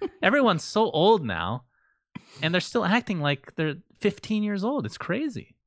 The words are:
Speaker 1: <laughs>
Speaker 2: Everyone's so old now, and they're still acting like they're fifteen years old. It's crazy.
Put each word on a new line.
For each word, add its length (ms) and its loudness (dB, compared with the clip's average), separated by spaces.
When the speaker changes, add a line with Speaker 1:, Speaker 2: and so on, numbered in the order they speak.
Speaker 1:
<laughs> 200 -8
Speaker 2:
Everyone's 420 4
so 280 0
old 340 4
now, 380 -4
and 120 0
they're 80 2
still 240 -2
acting 340 0
like 360 -2
they're 180 -2
fifteen 420 -2
years 220 -2
old. 220 -2
It's 100 -10
crazy. 600 -6